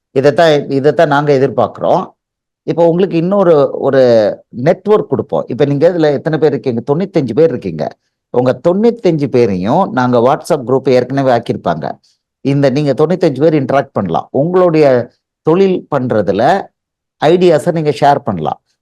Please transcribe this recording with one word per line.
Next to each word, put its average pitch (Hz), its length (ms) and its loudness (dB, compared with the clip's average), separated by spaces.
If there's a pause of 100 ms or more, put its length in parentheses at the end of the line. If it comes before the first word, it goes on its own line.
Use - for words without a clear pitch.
(140)
இதைத்தான், 143 560 2
இதைத்தான் 143 380 0
நாங்க 147 240 0
எதிர்பார்க்கிறோம். 127 720 0 (640)
இப்போ 156 200 0
உங்களுக்கு 170 300 0
இன்னொரு, 175 380 2 (240)
ஒரு 135 220 0 (640)
நெட்வொர்க் 180 440 0
கொடுப்போம். 107 380 -4
இப்போ 131 180 -2
நீங்க 143 240 0
இதுல 160 240 2
எத்தனை 151 260 -4
பேர் 147 140 2
இருக்கீங்க? 120 340 -4
தொண்ணூத்தஞ்சு 147 480 -2
பேர் 156 140 2
இருக்கீங்க. 87 360 -6 (500)
உங்க 127 280 0
தொண்ணூத்தஞ்சு 185 640 0
பேரையும் 113 640 0
நாங்க 123 260 0
WhatsApp 143 460 0
குரூப் 131 240 -2
ஏற்கனவே 131 420 0
ஆக்கியிருப்பாங்க. 92 560 -4 (580)
இந்த 139 260 0
நீங்க 143 220 -2
தொண்ணூத்தஞ்சு 156 480 0
பேர் 156 200 2
இன்டராக்ட் 135 320 -2
பண்ணலாம். 87 380 -4
உங்களுடைய 165 560 2 (600)
தொழில் 185 440 0
பண்றதுல 113 520 -2 (800)
ஐடியாஸை 170 500 2
நீங்க 156 180 -2
ஷேர் 143 280 2
பண்ணலாம். 80 420 -6 (220)